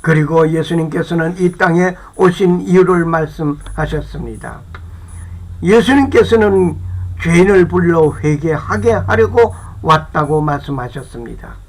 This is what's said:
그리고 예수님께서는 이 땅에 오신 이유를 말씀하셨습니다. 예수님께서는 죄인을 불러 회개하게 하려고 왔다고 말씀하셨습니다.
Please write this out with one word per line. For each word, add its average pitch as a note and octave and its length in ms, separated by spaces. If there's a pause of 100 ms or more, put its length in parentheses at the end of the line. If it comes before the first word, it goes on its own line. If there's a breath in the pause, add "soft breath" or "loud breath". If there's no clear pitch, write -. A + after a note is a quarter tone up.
그리고 D#3 480
예수님께서는 E3 880
이 F3+ 140
땅에 F3+ 440 (200 loud breath)
오신 F3+ 460
이유를 F3+ 420
말씀하셨습니다. D3 1600 (1000 loud breath)
예수님께서는 G#3+ 1120 (460 loud breath)
죄인을 F3+ 460
불러 E3+ 440
회개하게 D#3+ 800
하려고 A3 600 (280 loud breath)
왔다고 D#3 580
말씀하셨습니다. B2+ 1120 (140)